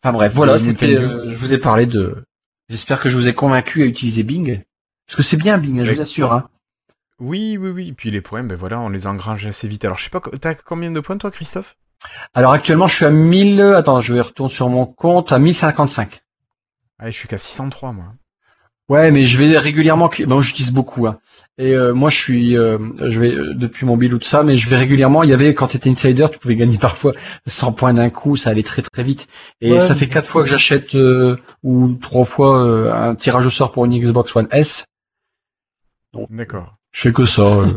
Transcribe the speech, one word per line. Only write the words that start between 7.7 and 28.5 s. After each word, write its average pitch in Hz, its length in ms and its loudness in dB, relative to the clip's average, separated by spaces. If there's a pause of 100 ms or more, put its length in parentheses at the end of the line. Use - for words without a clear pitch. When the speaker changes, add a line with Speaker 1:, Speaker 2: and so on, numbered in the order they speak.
Speaker 2:
oui. 180 180 -10
Et 143 40 -14
puis 117 180 -10
les 101 100 -6
problèmes, 127 260 -10
ben 95 80 -8
voilà, 92 240 -8
on 117 100 -8
les 98 180 -8
engrange 101 400 -8
assez 107 200 -10
vite. 104 180 -10
Alors 95 120 -4
je - 60 -10
sais - 80 -12
pas, 185 80 -8
co-, - 180 -12
t'as 165 160 -8
combien 170 380 -10
de 160 80 -6
points 185 180 -10
toi, 202 140 -10
Christophe ? - 440 -14 (600)
Speaker 1:
Alors 127 180 4
actuellement, 160 320 2
je 180 100 0
suis 165 100 0
à 147 40 4
mille, 185 520 4
attends, 165 380 4
je 117 140 -2
vais 120 80 2
retourner 135 320 -6
sur 123 160 -2
mon 127 160 0
compte, 175 460 0
à 131 80 4
mille 165 160 4
cinquante-cinq. 143 680 -2 (760)
Speaker 2:
Ah, 113 80 -14
je 110 100 -12
suis - 100 -16
qu'à 101 120 -10
six - 160 -10
cent 135 140 -8
trois, 131 220 -14
moi. 95 140 -14 (840)
Speaker 1:
Ouais, 156 220 6
mais 143 120 6
je 123 140 2
vais 151 200 6
régulièrement 156 500 2
cli-, - 180 -4
bon, 131 140 2
j'utilise 127 320 -2
beaucoup, 123 360 -2
hein. 107 120 -6 (400)
Et, 131 160 0
euh, 123 180 2
moi, 135 160 2
je 151 60 0
suis, 120 420 0
euh, 113 200 2 (240)
je 113 180 -2
vais, 120 160 2
euh, 143 180 -6
depuis 123 320 -6
mon 120 120 2
bill 120 180 2
ou - 20 -4
tout - 100 -8
ça, 151 160 2
mais 147 120 4
je 117 140 0
vais 127 80 2
régulièrement. 135 460 4
Il 151 60 4
y 135 40 6
avait, 139 200 4
quand 139 140 -2
t'étais 131 220 -2
insider, 131 420 2
tu - 80 -18
pouvais 120 160 -2
gagner 117 220 2
<laughs> - 20 -4
parfois 127 320 0 (360)
cent 127 260 -4
points 123 200 0
d'un 117 160 2
coup, 139 280 -2
ça 123 140 -2